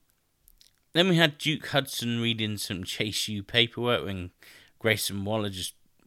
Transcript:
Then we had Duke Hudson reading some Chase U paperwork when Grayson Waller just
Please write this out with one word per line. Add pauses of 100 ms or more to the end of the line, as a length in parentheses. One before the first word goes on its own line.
(920)
Then
we
had
Duke
Hudson
reading
some
Chase
U
paperwork
when (480)
Grayson
Waller
just (320)